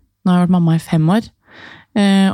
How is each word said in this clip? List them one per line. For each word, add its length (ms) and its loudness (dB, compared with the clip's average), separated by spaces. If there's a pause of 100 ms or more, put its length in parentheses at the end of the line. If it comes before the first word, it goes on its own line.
(240)
Nå 80 -2
har 140 2
jeg 20 -4
vært 40 -2
mamma 240 2
i 20 -2
fem 320 -2
år, 180 -2 (680)
eh, 380 2